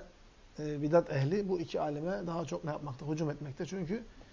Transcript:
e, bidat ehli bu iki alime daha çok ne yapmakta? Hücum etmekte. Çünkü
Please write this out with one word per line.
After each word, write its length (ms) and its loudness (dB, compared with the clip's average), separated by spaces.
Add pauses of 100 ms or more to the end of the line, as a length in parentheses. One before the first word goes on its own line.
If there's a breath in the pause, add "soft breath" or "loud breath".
(580)
e, 240 -2
bidat 300 6
ehli 360 2
bu 120 2
iki 200 -2
alime 460 0
daha 180 -2
çok 200 -4
ne 60 -2
yapmakta? 360 -6
Hücum 240 0
etmekte. 360 -6
Çünkü 380 -4 (280 soft breath)